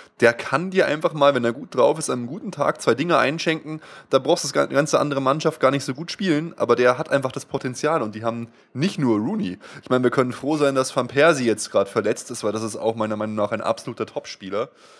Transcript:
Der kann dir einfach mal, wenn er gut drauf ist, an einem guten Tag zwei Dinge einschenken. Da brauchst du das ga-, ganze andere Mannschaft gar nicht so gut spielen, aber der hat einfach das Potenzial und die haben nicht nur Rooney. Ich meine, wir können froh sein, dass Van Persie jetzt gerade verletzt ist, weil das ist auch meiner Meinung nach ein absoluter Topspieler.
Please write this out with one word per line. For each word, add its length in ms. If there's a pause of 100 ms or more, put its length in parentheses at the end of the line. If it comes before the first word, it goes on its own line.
(200)
Der 120
kann 380
dir 160
einfach 260
mal, 220
wenn 100
er 80
gut 220
drauf 240
ist, 120
an 100
einem 80
guten 240
Tag 280
zwei 140
Dinge 240
einschenken. 600 (300)
Da 80
brauchst 260
du 40
das 40
ga-, 140
ganze 340
andere 200
Mannschaft 400
gar 100
nicht 140
so 100
gut 160
spielen, 460
aber 200
der 220
hat 120
einfach 220
das 120
Potenzial 580
und 120
die 100
haben 240 (260)
nicht 240
nur 200
Rooney. 400 (240)
Ich 80
meine, 140
wir 60
können 220
froh 240
sein, 180
dass 200
Van 140
Persie 380
jetzt 240
gerade 200
verletzt 400
ist, 140
weil 80
das 100
ist 140
auch 180
meiner 220
Meinung 180
nach 180
ein 80
absoluter 460
Topspieler. 600 (320)